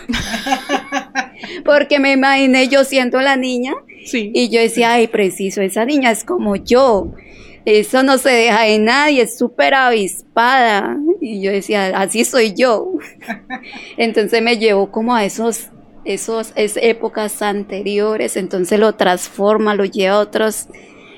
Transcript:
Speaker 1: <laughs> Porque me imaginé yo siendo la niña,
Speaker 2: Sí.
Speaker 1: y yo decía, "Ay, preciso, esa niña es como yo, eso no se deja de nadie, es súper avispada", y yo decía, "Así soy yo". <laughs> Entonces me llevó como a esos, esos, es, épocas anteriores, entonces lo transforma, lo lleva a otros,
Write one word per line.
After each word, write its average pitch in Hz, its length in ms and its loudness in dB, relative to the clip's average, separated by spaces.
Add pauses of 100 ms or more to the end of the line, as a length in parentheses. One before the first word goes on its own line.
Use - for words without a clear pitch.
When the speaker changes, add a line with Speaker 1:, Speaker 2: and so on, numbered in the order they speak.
Speaker 1:
<laughs> 262 1600 -6
Porque 285 340 4
me 269 140 2
imaginé 269 560 4
yo 269 160 4
siendo 254 360 0
la 277 160 2
niña, 254 360 -4 (320)
Speaker 2:
Sí. 214 300 -4
Speaker 1:
y 240 160 2
yo 233 100 2
decía, 226 320 2
"Ay, 233 160 4
preciso, 196 540 -2
esa 196 220 -2
niña 262 260 0
es 214 120 -2
como 220 340 -4
yo, 233 560 2 (520)
eso 214 380 2
no 269 160 4
se 277 120 0
deja 233 320 4
de 214 160 2
nadie, 262 440 4
es 220 160 -2
súper 269 360 0
avispada", 233 1200 0 (240)
y 220 220 -6
yo 190 80 0
decía, 196 480 -2
"Así 196 260 0
soy 226 300 0
yo". 320 380 0 (260)
<laughs> - 800 -14
Entonces 226 460 0
me 233 160 0
llevó 202 320 2
como 226 240 -2
a 247 100 0
esos, 226 440 -4 (360)
esos, 220 520 -6
es, 208 240 -2
épocas 226 600 -2
anteriores, 208 920 -4
entonces 190 420 -2
lo 214 160 4
transforma, 208 800 0
lo 202 100 0
lleva 196 320 0
a 208 40 4
otros, 208 460 -2 (520)